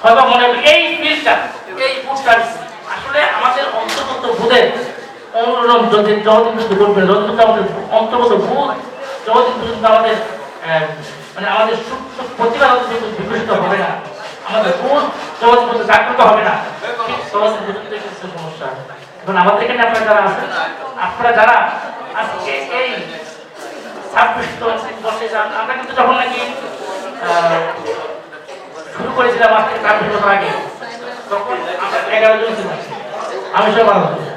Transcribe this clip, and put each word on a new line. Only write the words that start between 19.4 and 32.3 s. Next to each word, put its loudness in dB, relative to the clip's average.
এখানে 0
আপনারা 2
যারা 6
আছেন, -4
আপনারা 0
যারা 8
আজকে -6
এই -2
ছাব্বিশ 2
বছরে -4
যান, -2
আমরা -4
কিন্তু -8
যখন 4
নাকি, 0
আহ, 2
শুরু -6
করেছিলাম 4
আজকে 2
ছাব্বিশ 2
বছর 2
আগে, 0
তখন -2
আমরা -2
এগারো 6